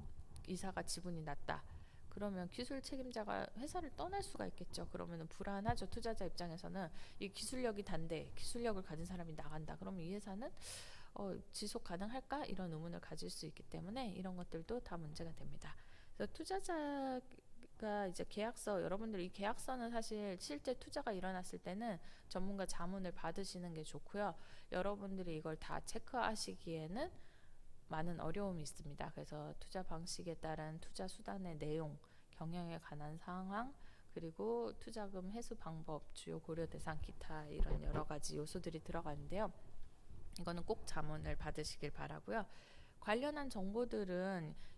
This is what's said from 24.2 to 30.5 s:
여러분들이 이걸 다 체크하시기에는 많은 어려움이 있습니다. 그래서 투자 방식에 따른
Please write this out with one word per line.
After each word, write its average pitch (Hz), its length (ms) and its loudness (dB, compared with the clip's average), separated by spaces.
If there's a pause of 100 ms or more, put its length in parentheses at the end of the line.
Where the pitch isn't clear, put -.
여러분들이 190 640 2
이걸 156 200 0
다 - 240 0
체크하시기에는 196 1300 2 (800)
많은 160 300 4
어려움이 190 440 2
있습니다. 147 480 -4
그래서 151 500 -4
투자 - 220 -2
방식에 170 520 0
따른 156 460 -2